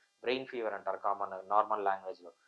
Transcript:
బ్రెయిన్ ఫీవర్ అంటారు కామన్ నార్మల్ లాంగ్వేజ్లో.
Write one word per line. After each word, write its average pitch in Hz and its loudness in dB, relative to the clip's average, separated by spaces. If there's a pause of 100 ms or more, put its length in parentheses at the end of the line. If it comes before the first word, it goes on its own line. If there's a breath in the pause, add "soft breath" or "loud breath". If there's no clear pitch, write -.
(220 soft breath)
బ్రెయిన్ 131 0
ఫీవర్ 113 -2
అంటారు 95 -4
కామన్ 95 -2
నార్మల్ 104 4
లాంగ్వేజ్లో. 95 -2 (160 soft breath)